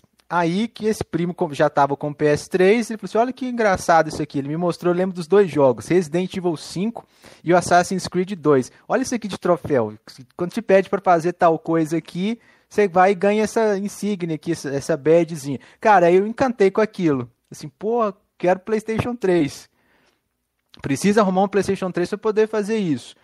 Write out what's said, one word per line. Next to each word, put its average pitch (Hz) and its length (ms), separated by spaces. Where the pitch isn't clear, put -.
Aí 175 380
que - 180
esse 214 180
primo 170 300
com-, 160 200
já 147 180
tava 139 260
com 147 120
o 147 40
P 151 120
S 147 240
três, 196 420
ele 220 80
falou 190 100
assim, - 80
"Olha 254 160
que 254 140
engraçado 185 640
isso 151 120
aqui." 147 160
Ele 139 120
me 151 80
mostrou, 175 360
eu 175 40
lembro 185 180
dos 175 120
dois 196 220
jogos: 131 380
Resident 180 480
Evil 175 220
cinco - 480
e 156 100
o 180 40
Assassin's 175 500
Creed 185 260
dois. 143 380
"Olha 214 140
isso 254 140
aqui 220 120
de 180 120
troféu. 139 540
Quando 180 160
te 233 100
pede 196 280
pra 196 120
fazer 170 320
tal 165 260
coisa 165 380
aqui, 190 420
você 208 200
vai 185 240
e 208 40
ganha 202 280
essa 214 340
insígnia 196 580
aqui, 165 180
essa, 151 160
essa 139 280
badzinha." 151 600
Cara, 190 280
aí 175 80
eu 190 100
encantei 226 460
com 220 100
aquilo. 151 480
Assim, - 160
"Pô, 220 340
quero 185 240
PlayStation 220 560
três. 175 540
Precisa 190 400
arrumar 190 220
um 202 40
PlayStation 190 440
três 175 180
pra 208 80
poder 214 300
fazer 214 300
isso." 160 360